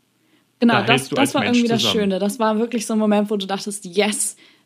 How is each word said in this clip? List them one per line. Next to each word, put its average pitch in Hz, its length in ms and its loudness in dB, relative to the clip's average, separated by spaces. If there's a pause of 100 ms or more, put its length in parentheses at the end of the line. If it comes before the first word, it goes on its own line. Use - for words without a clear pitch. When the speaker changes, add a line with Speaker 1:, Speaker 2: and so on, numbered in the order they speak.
(600)
Speaker 1:
Genau, 233 140 4
Speaker 2:
Da - 80 2
Speaker 1:
das, 220 80 -2
Speaker 2:
hältst 247 220 0
du 285 40 -2
Speaker 1:
das 254 40 2 (100)
Speaker 2:
als - 40 -4
Speaker 1:
war 277 80 0
Speaker 2:
Mensch 240 160 2
Speaker 1:
irgendwie 233 100 2
das 226 140 0
Speaker 2:
zusammen. 220 180 0
Speaker 1:
Schöne. 196 200 0
Das 202 180 -2
war 220 200 0
wirklich 233 280 -2
so 233 60 -4
ein 214 60 0
Moment, 208 320 2
wo 214 60 -2
du 190 100 -4
dachtest, 196 380 -8
yes, 202 520 -2 (300)